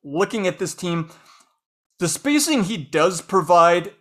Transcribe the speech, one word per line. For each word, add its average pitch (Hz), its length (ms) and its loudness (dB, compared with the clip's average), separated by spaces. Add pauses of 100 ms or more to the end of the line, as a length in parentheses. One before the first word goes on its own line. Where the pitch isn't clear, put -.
looking 190 420 -4
at 180 120 -4
this 175 160 -8
team, 170 360 -6 (880)
the 175 100 -2
spacing 294 560 0
he 208 120 -6
does 160 440 0
provide 175 800 2